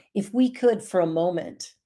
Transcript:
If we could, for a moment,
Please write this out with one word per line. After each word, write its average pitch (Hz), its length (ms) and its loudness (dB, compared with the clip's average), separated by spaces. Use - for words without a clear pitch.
If 202 180 -4
we 254 160 4
could, 240 320 2
for - 180 -2
a 170 60 4
moment, 165 680 -2